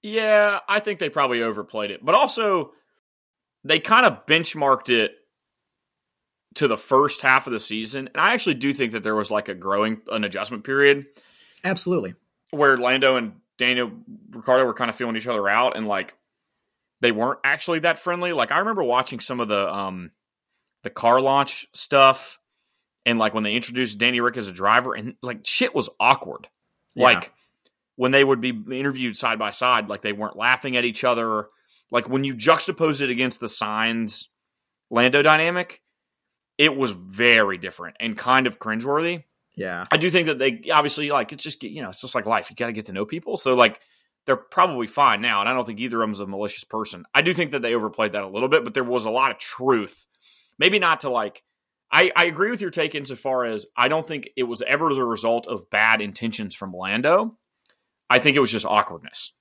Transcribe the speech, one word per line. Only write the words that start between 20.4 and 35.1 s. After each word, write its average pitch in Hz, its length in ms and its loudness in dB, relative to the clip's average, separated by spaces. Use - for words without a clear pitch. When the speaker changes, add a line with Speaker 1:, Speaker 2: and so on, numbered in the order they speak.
Speaker 1:
the 104 60 -8
car 120 300 4
launch 135 540 0
stuff, - 680 4
and, 117 140 2
like, 107 140 2
when 110 100 -2
they 104 120 -2
introduced 120 420 -4
Danny 120 240 0
Rick 120 160 -2
as 107 100 -8
a 92 60 -12
driver, 110 400 2
and, 110 280 -12
like, 120 220 -10
shit - 320 -2
was 123 140 -2
awkward. 117 480 0
Speaker 2:
Yeah. 120 80 2
Speaker 1:
Like, 113 300 4
when 127 140 2
they 139 120 8
would 135 180 4
be 127 80 -2
interviewed 127 680 -6
side 113 200 -2
by 107 140 -4
side, 117 380 0
like, 101 120 -8
they 104 120 -4
weren't 104 240 -8
laughing 127 400 0
at 123 80 0
each 117 180 -4
other. 113 460 0
Like, 120 180 -2
when 135 140 0
you 135 120 -4
juxtapose 151 640 2
it 135 80 -2
against 123 300 -2
the 120 80 -8
Sainz 110 800 -4
Lando 127 320 4